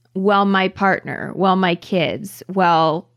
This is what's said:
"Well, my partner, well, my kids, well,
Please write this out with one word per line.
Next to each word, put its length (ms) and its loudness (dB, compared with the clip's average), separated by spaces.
"Well, 300 2
my 240 0
partner, 640 -4
well, 220 2
my 180 2
kids, 720 -4
well, 680 2